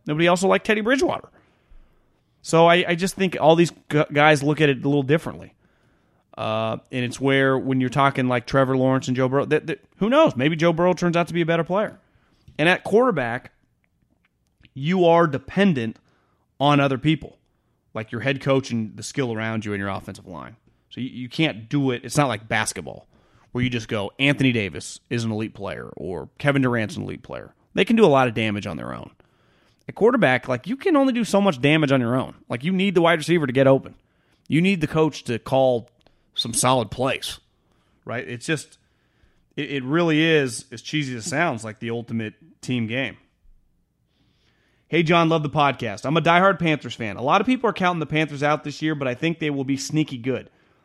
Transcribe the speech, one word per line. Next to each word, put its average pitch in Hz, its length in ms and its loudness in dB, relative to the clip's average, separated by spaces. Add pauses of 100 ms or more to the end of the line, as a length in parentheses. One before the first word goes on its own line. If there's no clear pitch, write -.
Nobody 156 200 2
also 180 200 2
liked 190 180 2
Teddy 220 160 0
Bridgewater. 269 480 -2 (1120)
So 165 240 4
I, 175 220 4
I 175 80 -2
just 180 200 -4
think 185 240 -2
all 160 160 6
these 165 160 4 (180)
gu-, 147 220 2
guys 147 300 4
look 147 200 0
at 147 80 4
it 131 140 -2
a 143 40 0
little 143 160 2
differently. 143 500 -2 (840)
Uh, 110 400 -4 (140)
and 123 140 -4
it's - 140 -8
where 135 380 2
when 131 240 -2
you're 127 80 0
talking, 139 380 2
like, 123 200 -2
Trevor 135 300 2
Lawrence 131 300 2
and 127 100 0
Joe 131 100 2
Burrow, 131 180 0
that, 147 220 0
that, - 180 -10 (120)
who 202 120 0
knows? 285 260 4
Maybe 151 200 0
Joe 165 180 2
Burrow 175 200 2
turns 175 240 0
out 170 100 0
to 160 60 -10
be 170 80 0
a 165 40 0
better 165 180 0
player. 185 360 -4 (580)
And 156 120 2
at 180 140 0
quarterback, 151 680 0 (1200)
you 170 320 0
are 165 220 6
dependent 135 680 0 (640)
on 143 200 4
other 139 180 0
people, 151 400 -2 (560)
like 110 180 -8
your 160 100 -6
head 135 200 -2
coach 135 300 0
and 110 240 -4
the 107 80 -16
skill 127 300 -4
around 110 320 -4
you 104 80 -4
and 101 60 -4
your 98 100 -4
offensive 98 380 -10
line. 78 280 -14 (340)
So - 120 -12
you, 127 80 -8
you 123 200 -12
can't 113 380 -6
do 139 240 0
it. 123 140 -6
It's 120 100 -8
not 147 140 2
like 107 180 -6
basketball 98 600 -6 (440)
where 123 100 -4
you 127 80 0
just 117 180 -6
go, 101 320 -6
"Anthony 135 340 2
Davis 98 560 -6
is 117 140 -4
an 113 80 -2
elite 107 220 -6
player," 71 440 -10
or 80 400 -10
"Kevin 139 240 0
Durant's 117 340 0
an 98 80 -8
elite 95 200 -12
player." 62 300 -14 (200)
They 208 100 2
can 226 140 2
do 220 80 8
a - 20 10
lot 131 220 6
of 110 40 -6
damage 107 340 -2
on 82 100 -8
their 62 160 -10
own. - 180 -14 (800)
At - 60 -14
quarterback, 185 520 4
like, 123 200 -4
you 254 100 -6
can 349 180 2
only 269 160 4
do 233 140 0
so 196 160 2
much 180 180 2
damage 143 320 4
on 135 80 4
your 120 160 0
own. 127 200 -4 (120)
Like, 123 160 -6
you 175 80 -2
need 190 240 0
the 175 60 4
wide 170 180 4
receiver 160 280 0
to 123 60 -4
get 135 140 6
open. 135 280 2 (520)
You 160 140 2
need 190 180 2
the 151 80 -4
coach 156 380 -2
to 113 140 -4
call 131 500 0 (440)
some 117 200 -6
solid 123 380 2
plays, - 480 -6 (640)
right? 120 240 -10
It's 120 180 -12
just, - 320 -4 (800)
it, 143 160 -8
it 139 120 -6
really 156 380 2
is, 143 500 0
as 113 100 -14
cheesy 139 340 -4
as 110 100 -10
it - 40 -8
sounds, 135 340 -4
like 107 160 -12
the 117 120 -8
ultimate 113 420 -6 (280)
team 120 260 -4
game. 120 300 -6 (1700)
"Hey, 165 160 0
John, 170 260 2
love 160 140 0
the 147 60 -4
podcast. 127 560 -2
I'm 147 120 0
a 165 40 0
diehard 175 380 4
Panthers 151 360 -2
fan. 104 220 -8
A 110 40 -8
lot 160 200 2
of 202 60 -2
people 254 220 0
are 175 40 -2
counting 180 260 -2
the 151 60 -4
Panthers 147 380 -4
out 147 200 0
this 143 180 -10
year, 156 140 -2
but 139 120 -4
I 123 60 -4
think 160 260 -4
they 156 100 -2
will 139 140 -4
be 135 140 -4
sneaky 147 400 -4
good. 117 320 -6 (360)